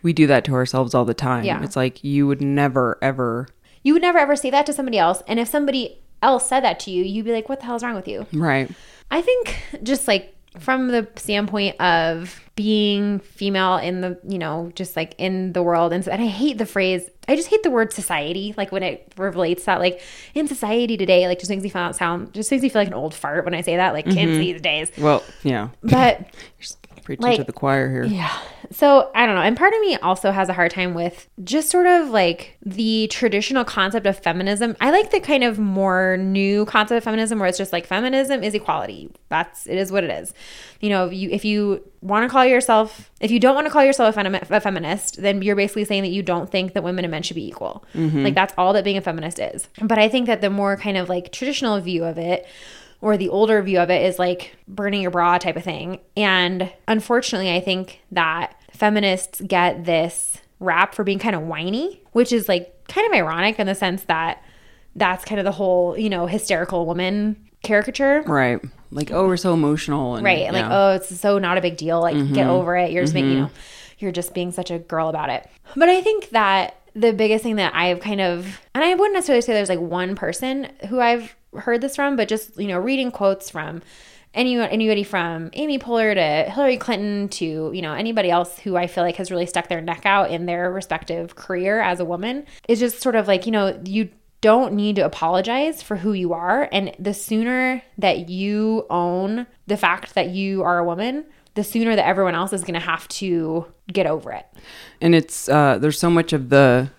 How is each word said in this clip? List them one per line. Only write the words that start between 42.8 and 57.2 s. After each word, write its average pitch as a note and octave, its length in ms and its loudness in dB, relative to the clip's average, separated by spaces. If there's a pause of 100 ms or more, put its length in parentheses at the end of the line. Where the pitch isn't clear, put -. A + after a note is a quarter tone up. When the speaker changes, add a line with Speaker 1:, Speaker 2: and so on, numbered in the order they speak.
Speaker 2:
if G#3+ 100 0
you A#3 100 4
don't B3+ 140 6
wanna D4+ 160 0
call D4 160 6
yourself A#3+ 320 4
a - 20 -2
femi-, G3 300 -2
a G#3 100 4
feminist, F#3 640 -4
then G3 220 0
you're G3+ 120 2
basically G3+ 300 -2
saying G3+ 160 0
that F#3+ 80 -2
you F#3+ 140 -2
don't F3 260 -2
think F#3 240 -2
that F#3 100 -2
women F3+ 220 -4
and E3+ 60 -4
men D#3 100 -6
should - 140 -8
be C#3 120 -8
equal. - 460 -12
Speaker 1:
Mm-hmm. D#3 300 0
Speaker 2:
Like, C#3 100 2
that's F#3+ 240 2
all F#3 160 4
that G3+ 100 2
being G3 140 0
a F#3+ 40 -4
feminist E3 360 -6
is. - 300 -8 (120)
But A3 200 0
I G#3+ 100 6
think B3 160 0
that A3 160 0
the G3+ 80 2
more G3 260 0
kind G3 220 -4
of, F3+ 100 -4
like, F3+ 240 -4
traditional B3+ 500 -2
view E3+ 220 -2
of E3 140 -4
it, F3 300 -2 (540)
or G#3+ 160 2
the F3+ 120 -2
older G#3+ 320 4
view F#3+ 180 2
of F3 120 2
it, F3 120 2
is, F3+ 140 0
like, F3+ 380 -2 (120)
burning G3+ 340 -4
your F#3 100 -2
bra F3 260 4
type F3 200 -2
of E3+ 60 -10
thing. E3 360 -8 (180)
And F#3 540 0 (160)
unfortunately, A3 680 0